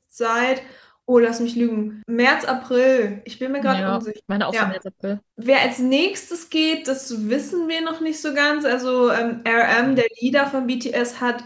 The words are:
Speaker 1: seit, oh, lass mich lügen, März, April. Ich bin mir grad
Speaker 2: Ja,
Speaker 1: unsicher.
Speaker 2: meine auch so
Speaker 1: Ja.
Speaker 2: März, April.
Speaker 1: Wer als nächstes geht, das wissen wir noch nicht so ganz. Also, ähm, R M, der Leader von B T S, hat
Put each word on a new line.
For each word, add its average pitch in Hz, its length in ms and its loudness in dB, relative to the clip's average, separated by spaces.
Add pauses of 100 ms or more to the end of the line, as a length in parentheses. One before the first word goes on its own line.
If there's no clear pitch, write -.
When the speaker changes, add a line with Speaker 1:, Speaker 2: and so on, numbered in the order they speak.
Speaker 1:
seit, 240 540 -2 (420)
oh, 247 140 4
lass 233 220 4
mich 233 160 -4
lügen, 220 500 -2
März, 247 380 2
April. 247 800 2
Ich - 160 -16
bin 254 100 -4
mir 277 100 -4
grad 254 200 2
Speaker 2:
Ja, 196 160 0
Speaker 1:
unsicher. 220 320 -8
Speaker 2:
meine 202 180 -2
auch 190 60 -2
so 226 80 0
Speaker 1:
Ja. 208 60 0
Speaker 2:
März, 190 200 -6
April. 196 320 -6 (180)
Speaker 1:
Wer 262 240 4
als 254 200 0
nächstes 320 680 0
geht, 320 380 0
das 240 420 -4
wissen 320 400 -2
wir 330 120 -2
noch 320 200 -6
nicht 311 220 -4
so 302 120 -4
ganz. 294 300 0
Also, 247 460 2
ähm, 233 340 -2
R 233 360 2
M, 262 160 2
der 240 100 4 (140)
Leader 269 260 2
von 269 220 -2
B 254 100 -2
T 262 140 -6
S, 240 280 -2
hat 240 260 -2